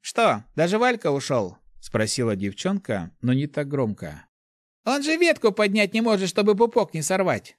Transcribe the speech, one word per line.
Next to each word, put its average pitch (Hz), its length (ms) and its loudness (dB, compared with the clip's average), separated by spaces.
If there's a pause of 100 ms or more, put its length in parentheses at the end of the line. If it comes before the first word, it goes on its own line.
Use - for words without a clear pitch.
"Что, 160 420 0 (100)
даже 175 220 0
Валька 233 340 0
ушёл?" 135 460 -2 (240)
спросила 110 560 -2
девчонка, 101 880 -4
но 123 100 2
не 135 140 0
так 143 220 -6
громко. 107 580 -4 (580)
"Он 277 180 0
же 311 140 0
ветку 330 340 2
поднять 202 440 2
не 220 80 0
может, 208 260 2
чтобы 208 260 2
пупок 226 380 2
не 160 80 -4
сорвать". 175 580 -2